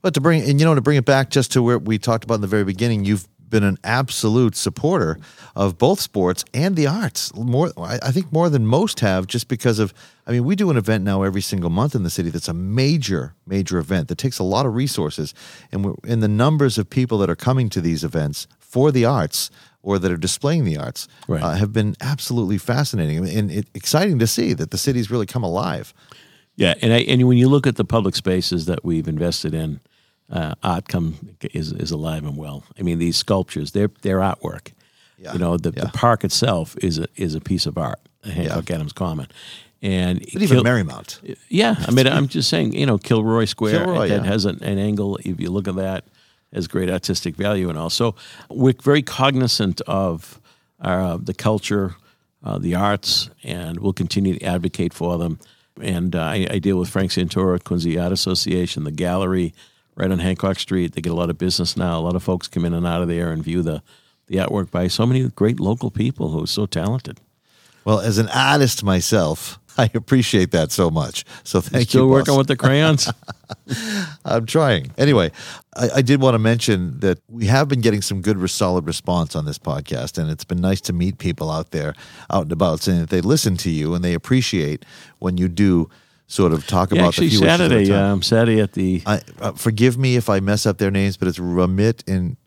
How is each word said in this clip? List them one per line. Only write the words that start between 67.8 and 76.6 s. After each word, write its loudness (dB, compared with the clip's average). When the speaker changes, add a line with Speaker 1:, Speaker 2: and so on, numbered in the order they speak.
Speaker 1:
Well, 2
as 0
an 2
artist 4
myself, 0
<laughs> -4
I 4
appreciate 2
that 2
so 2
much. -4
So 0
thank 0
Speaker 2:
Still 6
Speaker 1:
you, 6
Speaker 2:
working 4
Speaker 1:
boss. 6
Speaker 2:
with 4
the 0
crayons? 4
Speaker 1:
<laughs> -10
I'm -2
trying. 2
Anyway, 4
I, 0
I 4
did 4
wanna 6
mention 0